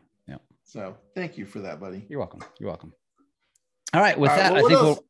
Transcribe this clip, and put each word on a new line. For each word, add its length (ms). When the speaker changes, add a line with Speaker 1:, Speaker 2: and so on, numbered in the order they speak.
Speaker 1:
yeah. 100
Speaker 2:
So 340
thank 220
you 80
for 140
that, 200
buddy. 300
Speaker 1:
You're 100
welcome. 220
You're 100
welcome. 240
All 80
right. 160
With 140
Speaker 2:
All 60
right, 60
Speaker 1:
that, 100
Speaker 2:
well, 60
Speaker 1:
I 40
Speaker 2:
what 60
Speaker 1:
think 120
Speaker 2:
else? 160
Speaker 1:
we'll, 120